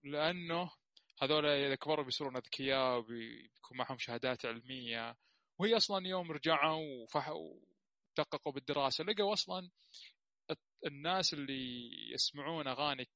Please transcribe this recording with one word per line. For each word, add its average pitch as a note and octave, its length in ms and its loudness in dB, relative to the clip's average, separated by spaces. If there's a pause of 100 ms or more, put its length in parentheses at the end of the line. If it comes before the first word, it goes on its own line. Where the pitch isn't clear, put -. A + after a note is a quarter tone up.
لأنه E3 680 0 (500)
هذول D3 240 4
إذا C#3 300 4
كبروا D3+ 300 0
بيصيرون B2+ 300 -4
أذكياء C3 640 2
وبيكون A#2 800 -10
معهم B2+ 200 -4
شهادات A#2+ 480 -2
علمية، A#2 720 -6 (420)
وهي A3 180 6
أصلًا G3 300 2
يوم F3+ 240 -2
رجعوا D3+ 720 2
وفح-، D3+ 260 0
ودققوا - 1200 -6
بالدراسة، C#3 500 0
لقوا G3+ 300 2
أصلًا F#3 360 -4 (840)
الت-، - 340 -8
الناس D#3+ 480 0
اللي C3 560 -4 (240)
يسمعون C#3+ 540 -2
أغاني C3 480 -2